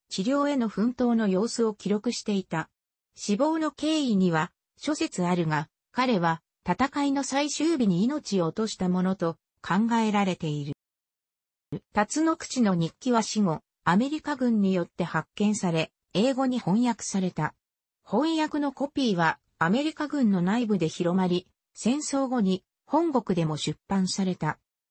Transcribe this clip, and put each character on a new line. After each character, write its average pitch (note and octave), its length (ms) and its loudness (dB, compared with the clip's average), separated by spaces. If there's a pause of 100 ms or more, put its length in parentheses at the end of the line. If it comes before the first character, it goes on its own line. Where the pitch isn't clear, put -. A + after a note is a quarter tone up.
治 - 140 -6
療 C#4+ 260 2
へ C#4+ 80 0
の A#3 120 0
奮 A3+ 280 -2
闘 A#3+ 180 2
の A3+ 140 2
様 F#3+ 200 2
子 - 160 -2
を A3 100 0
記 - 140 -8
録 G#3+ 240 -2
し - 100 -8
て G#3 120 -2
い F#3+ 100 -2
た。 - 260 -6 (440)
死 G3+ 220 -2
亡 D#4 220 2
の D#4 140 -2
経 D#4 280 -2
緯 A#3+ 160 0
に F#3 160 4
は D#3+ 200 0 (260)
諸 D4+ 160 -2
説 D4+ 320 -2
あ F3+ 80 0
る F3 120 0
が、 D#3 220 -2 (220)
彼 B3+ 280 2
は E3 220 0 (260)
戦 C#4 380 0
い C#4 80 2
の C#4 120 -2
最 C#4+ 260 -2
終 D#4+ 260 0
日 A#3+ 100 2
に F#3 180 2
命 A#3+ 360 -2
を E3 60 2
落 D#3+ 100 -4
と A3 100 -2
し - 100 -8
た F#3 120 -2
も F3+ 140 0
の F#3+ 140 0
と E3 200 -2 (240)
考 A3 360 0
え A3 160 2
ら G3+ 120 2
れ F3+ 120 0
て E3 100 -6
い D3 180 -4
る。 C#3+ 80 -8 (1200)
辰 G#3+ 300 0
野 D#4+ 140 2
口 - 260 -4
の G3 120 4
日 E3 240 0
記 B3 140 -2
は A3+ 100 2
死 - 180 -4
後、 E3 200 0 (240)
ア F3 120 4
メ B3 120 2
リ D4+ 120 -4
カ D4 160 -4
軍 A#3 240 2
に F#3+ 140 2
よ F3 100 2
っ - 20 -12
て - 180 -6
発 D#3+ 320 -4
見 G#3 180 2
さ F3+ 180 -2
れ、 D#3+ 180 0 (240)
英 B3 200 2
語 C4 120 0
に B3+ 120 -2
翻 A3 280 2
訳 A3+ 180 -2
さ G3 160 -4
れ F#3 100 0
た。 D#3 240 -4 (500)
翻 D#4 340 0
訳 D4+ 200 -2
の C#4+ 140 -2
コ C4+ 160 -4
ピ A#3+ 260 0
ー - 20 -2
は E3 220 2 (200)
ア E3 120 2
メ B3+ 120 2
リ D#4 120 -2
カ D4+ 140 -4
軍 C4+ 220 2
の F#3 120 2
内 A3 240 0
部 G#3 120 2
で D#3+ 100 0
広 F3 280 0
ま F#3 100 2
り、 F3 220 -2 (260)
戦 B3+ 240 0
争 C#4 300 -2
後 B3 120 0
に F#3 240 0 (200)
本 D#4+ 280 2
国 A3 220 0
で E3 120 0
も D3+ 100 -2
出 D3+ 220 -4 (100)
版 F#3+ 180 0
さ F#3+ 180 -2
れ F#3 100 0
た。 - 240 -4 (320)